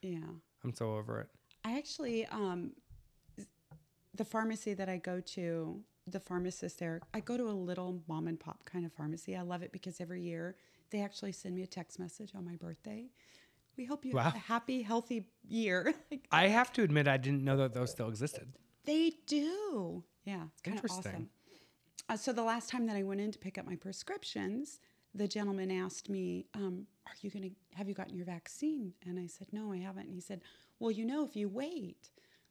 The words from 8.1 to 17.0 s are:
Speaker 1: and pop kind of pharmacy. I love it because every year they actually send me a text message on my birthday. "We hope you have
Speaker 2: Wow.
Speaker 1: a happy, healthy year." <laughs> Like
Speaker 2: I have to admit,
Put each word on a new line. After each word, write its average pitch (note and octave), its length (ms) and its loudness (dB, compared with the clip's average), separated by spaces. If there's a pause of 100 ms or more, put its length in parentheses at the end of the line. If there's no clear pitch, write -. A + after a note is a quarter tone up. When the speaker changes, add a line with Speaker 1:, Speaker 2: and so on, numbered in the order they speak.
Speaker 1:
and E3 120 -2
pop - 260 -12
kind F3 200 -2
of D#3+ 80 -6
pharmacy. E3 420 -4
I F3+ 60 -4
love F3 200 -4
it F3+ 100 -8
because F#3 280 -8
every F3+ 220 -6
year E3+ 340 -4 (360)
they G#3 100 0
actually G3+ 300 -4
send F3+ 240 -6
me F#3 80 -2
a F3+ 40 -6
text - 320 -10
message F#3 360 -8
on F#3 100 -8
my F3 100 -6
birthday. G#3+ 520 -8 (680)
"We B3 100 -6
hope D4 200 -4
you B3+ 120 0
have B2+ 160 6
Speaker 2:
Wow. A3+ 60 -4
Speaker 1:
a - 40 -8
happy, A#3 400 2
healthy A3+ 420 2 (220)
year." G#3 540 4
<laughs> - 100 -14
Like C#4 200 -8
Speaker 2:
I E3+ 160 10
have A3+ 260 8
to A3 100 6
admit, D3 240 8